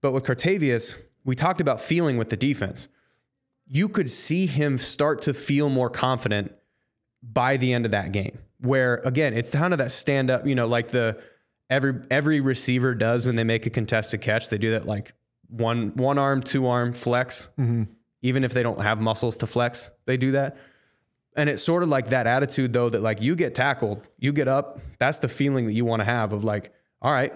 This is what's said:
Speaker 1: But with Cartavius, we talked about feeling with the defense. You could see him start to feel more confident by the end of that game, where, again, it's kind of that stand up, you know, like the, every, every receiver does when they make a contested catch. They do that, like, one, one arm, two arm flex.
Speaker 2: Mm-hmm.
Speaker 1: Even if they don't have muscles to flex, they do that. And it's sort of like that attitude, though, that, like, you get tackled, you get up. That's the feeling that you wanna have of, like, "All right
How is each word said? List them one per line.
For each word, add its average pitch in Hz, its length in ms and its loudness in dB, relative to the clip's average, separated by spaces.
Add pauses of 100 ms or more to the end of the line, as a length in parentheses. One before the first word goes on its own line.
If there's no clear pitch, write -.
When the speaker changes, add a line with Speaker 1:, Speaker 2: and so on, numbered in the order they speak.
Speaker 1:
But 139 80 2
with 131 140 -2
Cartavius, 143 720 0 (260)
we 131 100 -2
talked 160 280 0
about 135 180 2
feeling 156 380 2
with 110 100 -2
the 110 80 -2
defense. 123 520 -2 (800)
You 160 220 0
could 190 220 -2
see 180 340 0
him 147 320 0
start 147 460 0
to 147 100 0
feel 143 380 0
more 127 180 2
confident 117 640 0 (680)
by 123 340 2
the 127 160 2
end 120 140 2
of 107 60 0
that 98 200 -2
game, 95 260 -4 (220)
where, 123 360 2
again, 131 360 0
it's 113 200 -2
kind 170 200 2
of 160 60 0
that 120 140 0
stand 135 380 2
up, 127 160 0
you 139 80 2
know, 120 120 2
like 117 220 0
the, 113 360 0 (460)
every, 135 240 2 (160)
every 147 300 2
receiver 127 540 2
does 113 300 0
when 123 120 0
they 113 80 2
make 113 200 0
a 117 60 -2
contested 110 500 -2
catch. 110 300 0
They 107 80 -2
do 110 140 0
that, 110 120 -2
like, 104 300 -6 (340)
one, 117 480 -2
one 135 220 2
arm, 139 240 2
two 131 240 0
arm 120 260 0
flex. 123 560 -2 (100)
Speaker 2:
Mm-hmm. 117 260 0 (360)
Speaker 1:
Even 127 240 0
if 117 80 -2
they 123 100 0
don't 117 200 -2
have 107 180 0
muscles 110 380 -2
to 113 80 -2
flex, 120 440 -2 (140)
they 127 140 0
do 131 140 0
that. 139 260 -2 (760)
And 147 140 2
it's 131 140 0
sort 170 200 2
of 175 60 0
like 131 200 0
that 123 180 2
attitude, 131 480 0
though, 120 160 2
that, 110 100 -2
like, 110 220 -2
you 151 140 0
get 160 180 0
tackled, 123 520 -2 (120)
you 139 160 -2
get 143 140 2
up. 135 320 -2 (180)
That's 135 220 0
the 135 80 -2
feeling 135 360 0
that 107 80 -2
you 117 140 0
wanna 113 180 0
have 110 300 0
of, 104 100 -4
like, 104 300 -4 (260)
"All 131 100 0
right 135 260 0